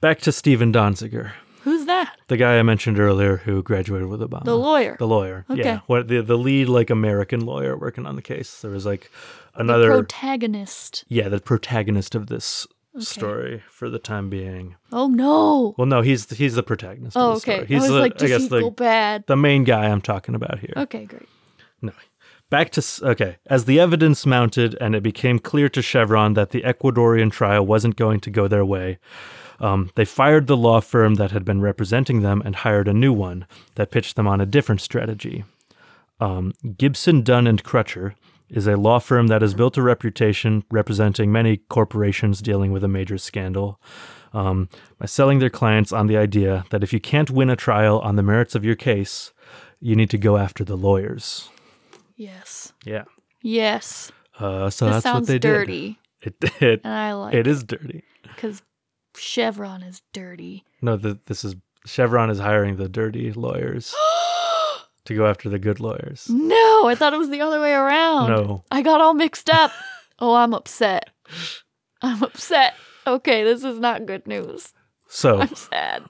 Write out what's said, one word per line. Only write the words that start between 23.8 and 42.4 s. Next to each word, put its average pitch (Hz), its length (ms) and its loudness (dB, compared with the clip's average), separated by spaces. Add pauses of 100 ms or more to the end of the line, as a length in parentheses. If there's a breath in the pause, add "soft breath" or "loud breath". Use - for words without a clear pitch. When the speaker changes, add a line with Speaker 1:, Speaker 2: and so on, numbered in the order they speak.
Speaker 1:
evidence 160 440 4
mounted 120 560 2
and 110 140 -2
it 104 80 -2
became 113 380 0
clear 143 300 0
to 131 120 -4
Chevron 107 520 2
that 101 160 0
the 123 120 -4
Ecuadorian 117 680 2
trial 104 340 2
wasn't 107 300 2
going 107 240 0
to - 100 -12
go 101 180 0
their 101 160 2
way, 92 340 -4 (600 loud breath)
um, 98 360 0
they 110 100 2
fired 147 420 4
the 139 100 4
law 117 240 4
firm 110 360 4
that 101 160 0
had 101 120 -4
been 98 180 0
representing 110 600 0
them 101 220 2
and 101 120 -6
hired 104 320 2
a 101 60 2
new 127 180 4
one 90 340 -4 (280 soft breath)
that 104 160 -4
pitched - 260 -4
them 104 100 2
on 98 140 2
a 98 60 2
different 107 360 2
strategy. 110 600 -8 (760 soft breath)
Um, 95 320 -4 (260)
Gibson, 139 440 2
Dunn 120 240 4
and 110 180 2
Crutcher 98 500 -4 (360 soft breath)
is 104 180 -2
a 104 80 2
law 107 240 4
firm 120 260 2
that 110 160 4
has 104 120 2
built 120 240 0
a 131 40 0
reputation 110 880 0
representing 104 600 0
many 113 240 2
corporations 101 840 -2